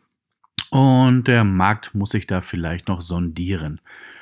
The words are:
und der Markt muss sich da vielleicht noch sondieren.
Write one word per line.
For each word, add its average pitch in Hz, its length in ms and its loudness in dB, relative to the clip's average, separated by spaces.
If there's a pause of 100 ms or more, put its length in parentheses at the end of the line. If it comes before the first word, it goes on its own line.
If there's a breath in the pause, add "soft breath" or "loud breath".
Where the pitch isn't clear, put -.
(680)
und 127 580 4
der 120 160 4
Markt 98 520 0
muss 101 160 -4
sich 104 160 -4
da 92 140 -2
vielleicht 85 460 -8
noch 90 140 -4
sondieren. 85 800 -6 (400 loud breath)